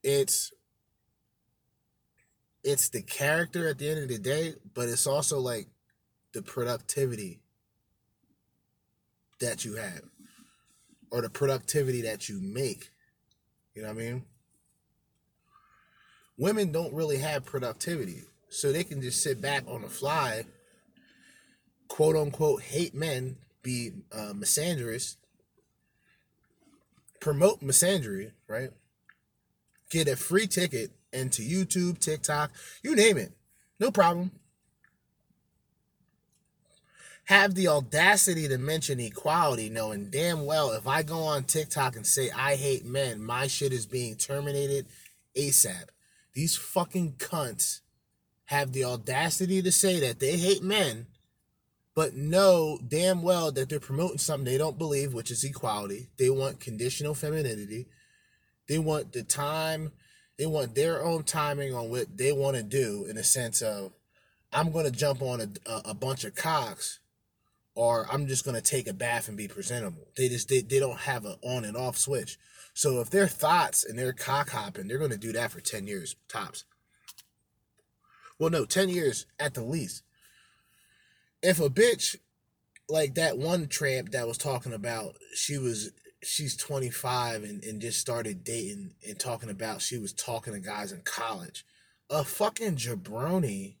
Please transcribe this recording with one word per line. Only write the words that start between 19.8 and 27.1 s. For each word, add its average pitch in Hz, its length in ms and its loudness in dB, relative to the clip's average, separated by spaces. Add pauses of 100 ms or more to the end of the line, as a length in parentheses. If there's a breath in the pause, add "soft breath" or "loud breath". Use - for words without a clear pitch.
the - 60 -14
fly, 135 560 -2 (1400 soft breath)
quote 156 300 4
unquote, 147 460 0
hate 170 320 -4
men, 131 420 -4 (260)
be, 120 300 -6 (180)
uh, 107 220 -10
misandrous, 123 840 -2 (2000)